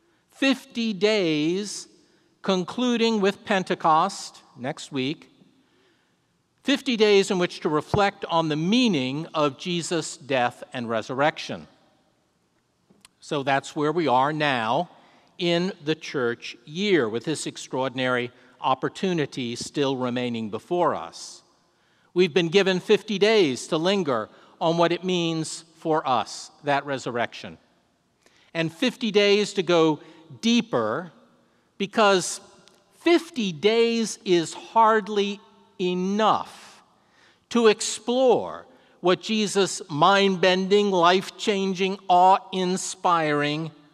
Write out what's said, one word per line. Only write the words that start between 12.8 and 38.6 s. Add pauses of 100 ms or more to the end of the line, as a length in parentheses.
So
that's
where
we
are
now (480)
in (100)
the
church (100)
year,
with
this
extraordinary (320)
opportunity
still
remaining
before
us. (720)
We've
been
given
fifty
days
to
linger (320)
on
what
it
means (140)
for
us, (120)
that
resurrection. (960)
And
fifty
days
to
go (420)
deeper (640)
because (580)
fifty
days
is
hardly (400)
enough (640)
to
explore (340)